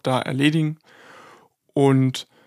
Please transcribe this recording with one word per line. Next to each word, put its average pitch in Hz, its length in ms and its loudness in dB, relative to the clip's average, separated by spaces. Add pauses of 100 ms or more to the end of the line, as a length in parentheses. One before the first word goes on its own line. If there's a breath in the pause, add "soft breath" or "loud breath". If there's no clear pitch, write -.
da 131 160 -2
erledigen. 151 580 -2 (920 soft breath)
Und 135 560 2 (180)